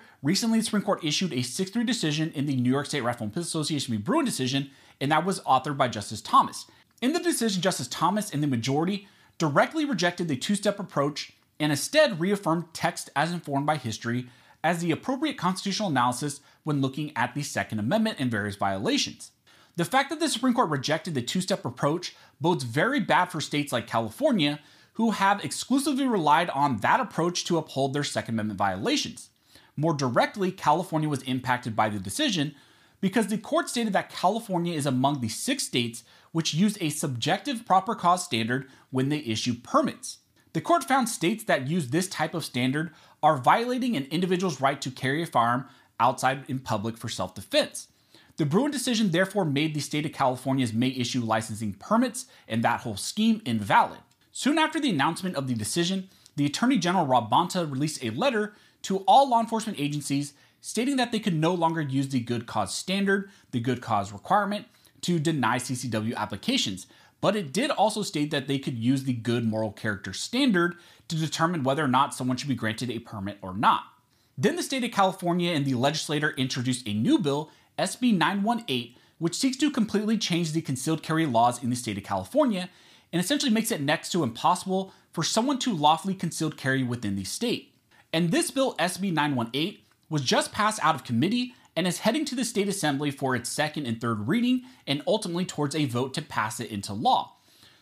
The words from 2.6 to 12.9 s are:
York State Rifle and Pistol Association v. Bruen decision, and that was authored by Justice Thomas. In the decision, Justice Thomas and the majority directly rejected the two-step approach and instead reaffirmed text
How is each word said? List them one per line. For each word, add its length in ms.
York 140
State 180
Rifle 220
and 80
Pistol 260
Association 360
v. 60
Bruen 220
decision, 460
and 100
that 140
was 160
authored 340
by 140
Justice 320
Thomas. 440
In 100
the 80
decision, 420
Justice 280
Thomas 440
and 80
the 60
majority 600
directly 460
rejected 460
the 80
two-step 420
approach 540
and 120
instead 480
reaffirmed 520
text 440